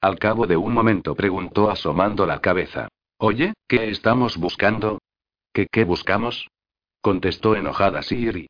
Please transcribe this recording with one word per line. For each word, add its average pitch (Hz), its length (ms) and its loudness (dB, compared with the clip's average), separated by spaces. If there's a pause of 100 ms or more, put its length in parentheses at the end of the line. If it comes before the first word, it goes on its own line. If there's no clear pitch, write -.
Al 98 180 0
cabo 110 280 0
de 87 100 4
un 107 160 0
momento 110 420 2
preguntó 92 540 0
asomando 95 560 0
la 76 160 -4
cabeza. 76 480 -2 (280)
"Oye, 117 360 0 (140)
¿qué 113 220 0
estamos 113 480 0
buscando?". 104 640 0 (540)
"¿Qué, 98 180 0
qué 113 140 4
buscamos?", 101 640 -2 (520)
contestó 95 540 0
enojada 90 460 -2
Shiri. 113 480 -4